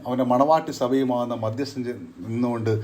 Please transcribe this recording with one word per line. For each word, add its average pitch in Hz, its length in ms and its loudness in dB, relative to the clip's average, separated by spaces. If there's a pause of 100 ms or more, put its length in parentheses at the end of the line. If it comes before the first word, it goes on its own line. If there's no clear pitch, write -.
അവൻ്റെ 127 260 0
മണവാട്ടി 151 400 4
സഭയുമാകുന്ന 123 640 0
മധ്യസ്ഥൻ 117 500 -4
ചെ-, 120 120 -6 (300)
നിന്നുകൊണ്ട് 117 460 0 (120)